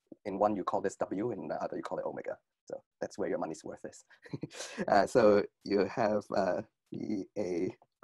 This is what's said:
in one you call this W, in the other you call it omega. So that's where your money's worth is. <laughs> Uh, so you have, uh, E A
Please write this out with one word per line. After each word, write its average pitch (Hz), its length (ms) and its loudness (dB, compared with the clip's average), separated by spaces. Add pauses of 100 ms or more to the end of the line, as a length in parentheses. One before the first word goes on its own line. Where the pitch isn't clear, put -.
(260)
in 98 120 -4
one 104 160 2
you 90 100 -2
call 101 160 -2
this 95 160 -4
W, 107 360 -4
in 80 160 -8
the - 140 -4
other 87 140 -4
you 82 60 -8
call - 160 -6
it - 60 -4
omega. - 320 -8 (300)
So - 140 -10 (200)
that's - 160 -8
where 87 120 -4
your 90 100 -2
money's 80 260 -6
worth - 200 -14
is. - 200 -16 (760)
<laughs> 208 80 -4
Uh, 98 200 6
so 104 360 8 (220)
you 98 220 2
have, 104 380 0 (120)
uh, 92 240 2 (320)
E 95 320 -4 (140)
A - 360 -2 (300)